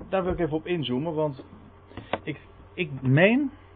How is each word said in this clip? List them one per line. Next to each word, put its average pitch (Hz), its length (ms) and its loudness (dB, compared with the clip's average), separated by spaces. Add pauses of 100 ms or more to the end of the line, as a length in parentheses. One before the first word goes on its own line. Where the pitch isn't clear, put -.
daar 190 140 0
wil 180 100 0
ik 170 60 -6
even 156 180 0
op 151 100 -6
inzoomen, 156 460 -2
want 151 320 -2 (800)
ik, - 160 -8 (340)
ik 143 280 -6
meen 196 500 6 (240)